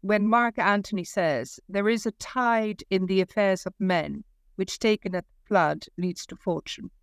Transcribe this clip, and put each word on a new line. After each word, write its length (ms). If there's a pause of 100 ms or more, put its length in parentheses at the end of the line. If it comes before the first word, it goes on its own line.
when 260
Mark 300
Antony 460
says, 640
"There 220
is 160
a 80
tide 760
in 160
the 160
affairs 440
of 120
men, 460 (320)
which 240
taken 340
at 120
the 220
flood 380 (120)
leads 300
to 80
fortune." 540 (140)